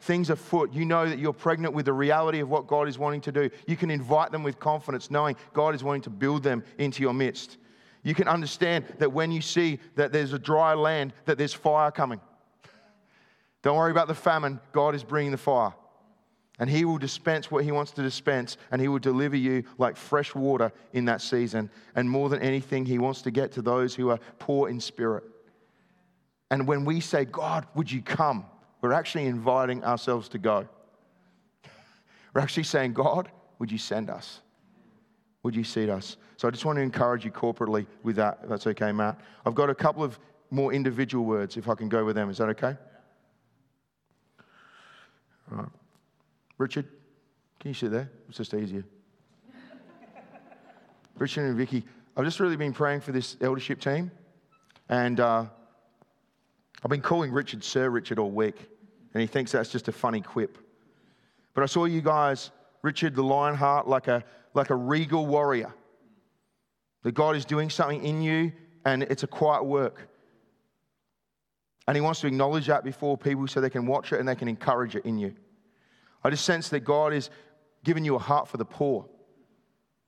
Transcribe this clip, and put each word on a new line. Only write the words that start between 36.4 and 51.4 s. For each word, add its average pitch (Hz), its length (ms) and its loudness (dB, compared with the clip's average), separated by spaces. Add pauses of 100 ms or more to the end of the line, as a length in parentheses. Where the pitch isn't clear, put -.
I 117 40 2
just 123 140 -10
want 151 120 0
to 139 60 0
encourage 123 420 0
you 107 60 -6
corporately 107 560 -2 (160)
with 113 140 -2
that, 107 260 0
if - 60 -12
that's 107 180 -4
okay, 107 240 0
Matt. 107 280 -2 (240)
I've 117 120 0
got 143 160 2
a 135 40 -2
couple 151 280 0
of 123 160 -6 (320)
more 135 200 2
individual 131 540 0
words, 107 320 -2
if 107 100 -6
I 117 60 2
can 110 160 -4
go 110 160 2
with 107 100 0
them. 104 140 0
Is 95 80 -8
that 110 120 0
okay? 131 280 -2 (2750)
All 110 60 -10
right. - 120 -10 (880)
Richard, 139 280 -4 (720)
can 147 100 -10
you 135 40 -8
sit 113 180 -4
there? 127 180 -2 (200)
It's - 80 -16
just 110 160 -8
easier. 98 320 -6 (1120)
<laughs> - 1200 -20
Richard 147 280 -4